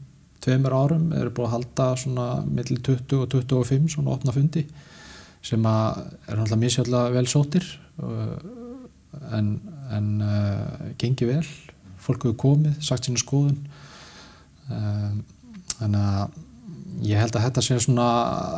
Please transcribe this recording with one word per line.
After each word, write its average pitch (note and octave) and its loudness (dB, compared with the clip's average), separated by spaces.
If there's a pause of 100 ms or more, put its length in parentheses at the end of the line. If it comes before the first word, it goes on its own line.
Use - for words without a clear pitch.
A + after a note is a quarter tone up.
(400)
tveimur C3 2
árum D#3+ 2 (100)
eru A#2 -2
búin A#2+ 0
að A#2 0
halda B2+ 0
svona B2 -2 (180)
milli C3 -2
tuttugu C3 0
og - -10
tuttugu B2+ 2
og - -2
fimm C#3+ 4
svona C3+ -2
opna B2+ -2
fundi C#3+ 2 (800)
sem A2+ 0
að A2 2 (240)
eru G#2+ -2
náttúrulega A2 2
misjafnlega B2 2
vel B2 2
sóttir, D3 2 (340)
eh, A2 -4 (1000)
en, G#2 0 (340)
en, G#2 0 (100)
eh, G#2 0
gengi B2 2
vel. D3 2 (560)
Fólk B2 -2
hefur A2+ 0
komið, D3 4
sagt B2 -2
sína B2 0
skoðun. C#3+ 2 (1160)
Ehm, G#2 -2 (540)
þannig G2+ 2
að G2 0 (680)
ég G#2 4
held A2+ 0
að A2 2
þetta B2 0
sé B2 2
svona A#2+ 4 (520)